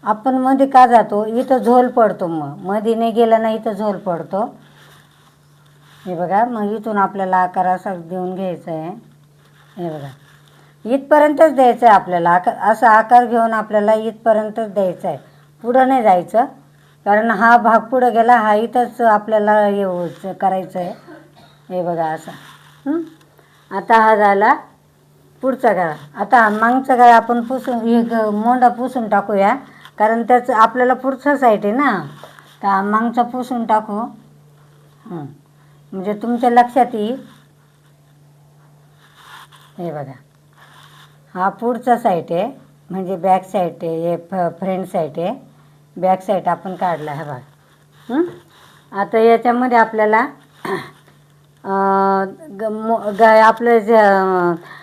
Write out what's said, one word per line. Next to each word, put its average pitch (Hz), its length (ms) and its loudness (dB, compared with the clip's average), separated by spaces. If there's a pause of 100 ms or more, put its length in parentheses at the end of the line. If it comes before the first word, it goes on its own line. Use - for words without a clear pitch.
आपण 254 300 -2
मध्ये 262 320 2
का 254 200 6
जातो, 220 400 2
इथं 254 320 0
झोल 247 300 4
पडतो, 214 380 0
मग 147 320 -8
मध्ये 208 360 -4
नाही 226 160 -2
गेला 226 280 2
ना, 220 120 -2
इथं 220 220 -6
झोल 202 260 -4
पडतो. 180 460 -6 (1600)
हे 180 80 -8
बघा, 180 300 -2
मग 214 280 -4
इथून 214 260 -6
आपल्याला 190 380 -2
आकार 185 300 -2
असा 185 280 -4
देऊन 180 400 -10
घ्यायचा 185 380 -10
आहे. 160 180 -10 (880)
हे 175 140 -8
बघा, 143 180 -14 (760)
इथपर्यंतच 294 680 2
द्यायचं 240 320 2
आहे 214 80 8
आपल्याला 180 360 0
आकार, 185 240 0
असा 220 360 2
आकार 226 360 6
घेऊन 226 260 0
आपल्याला 214 420 0
इथपर्यंतच 220 800 -4
द्यायचा 190 340 -4
आहे, 147 100 -6 (440)
पुढं 254 260 2
नाही 262 140 0
जायचं, 202 420 2 (640)
कारण 214 240 2
हा 233 260 4
भाग 220 240 4
पुढं 247 320 0
गेला, 233 240 4
हा 214 180 2
इथंच 240 460 -2
आपल्याला 214 680 2
हे 185 680 -4
करायचं 185 440 -4
आहे. 180 140 -8 (760)
हे 180 140 -6
बघा 165 240 -4
असा. 160 240 -10 (560)
हं? 320 140 -4 (680)
आता 196 300 2
हा 220 160 4
झाला 208 380 2 (880)
पुढचा 254 300 -2
गळा. 175 220 -2 (220)
आता 208 260 2
हा 220 60 4
मागचा 240 480 0
गळा 240 200 8
आपण 240 240 0
पुसून, 247 340 -6
हे 233 280 0
ग-, 226 280 -2
मोंढा 240 380 2
पुसून 240 400 -4
टाकूया, 202 460 0 (440)
कारण 226 240 0
त्याचं 240 320 0
आपल्याला 247 400 2
पुढचा 262 420 -2
साईड 220 280 2
आहे 208 100 -2
ना, 240 300 -2 (580)
तर 202 60 -2
हा 196 140 0
मागचा 226 400 -2
पुसून 240 420 -6
टाकू. 214 340 -2 (1080)
हं, 160 200 -12 (640)
म्हणजे 190 200 -8
तुमच्या 233 380 -2
लक्षात 240 420 2
येईल. 226 280 -6 (2500)
हे 170 140 -10
बघा, 147 200 -12 (1200)
हा 190 140 -2
पुढचा 233 480 -2
साईड 185 360 -2
आहे, 196 180 -4 (400)
म्हणजे 185 260 -6
बॅक 190 280 0
साईड 185 280 -4 (100)
आहे, 165 280 -4
हे 170 60 -2
फ-, 170 440 -6
फ्रंट 185 260 -6
साईड 160 320 -6
आहे, 185 160 -4 (640)
बॅक 185 260 0
साईड 190 260 -2
आपण 180 260 -6
काढला 156 380 -6
हा 151 120 -10
भाग. 135 160 -12 (680)
हं? 277 120 -2 (680)
आता 202 260 -4
याच्यामध्ये 233 600 2
आपल्याला, 220 420 2 (1400)
अं, 196 680 0 (260)
ग-, 220 120 -6
मो-, 214 460 -4
ग-, 220 240 6
आपलं 226 360 4
जे, 220 180 2
अं, 190 580 2 (280)